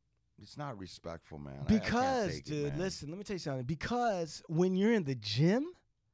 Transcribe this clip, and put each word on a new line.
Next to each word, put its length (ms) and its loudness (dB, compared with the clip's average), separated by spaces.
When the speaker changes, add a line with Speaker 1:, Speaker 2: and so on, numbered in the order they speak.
Speaker 1:
it's 160 -20
not 220 -8
respectful, 600 -12
man. 160 -10
I, 80 -10
I 60 -4
can't 160 4
Speaker 2:
Because, 500 0
Speaker 1:
take 40 -8
it, 120 -12
Speaker 2:
dude, 200 -2
Speaker 1:
man. 80 -4
Speaker 2:
listen, 320 -4
let 80 -10
me 60 -12
tell 100 -8
you 60 -6
something. 240 -4
Because 840 -2
when 280 4
you're 160 6
in 120 4
the 120 -2
gym, 500 4